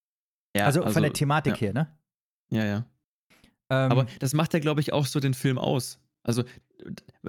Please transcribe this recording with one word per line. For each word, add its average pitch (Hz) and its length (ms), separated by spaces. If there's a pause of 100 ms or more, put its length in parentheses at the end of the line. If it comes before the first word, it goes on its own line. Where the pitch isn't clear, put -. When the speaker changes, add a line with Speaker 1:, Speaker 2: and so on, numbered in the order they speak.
(560)
Speaker 1:
Ja, 101 100
Speaker 2:
Also 143 160
von 120 80
Speaker 1:
also, 107 120
Speaker 2:
der 147 120
Thematik 147 420
Speaker 1:
ja. - 40
Speaker 2:
her, 101 140
ne? 156 240 (540)
Speaker 1:
Ja, 110 140
ja. 104 120 (960)
Speaker 2:
Ähm, 131 200
Speaker 1:
Aber 127 140 (140)
das 135 140
macht 156 200
ja, 175 60
glaub 147 200
ich, 147 140
auch 143 120
so 147 140
den 135 140
Film 131 240
aus. - 420 (240)
Also 117 200 (840)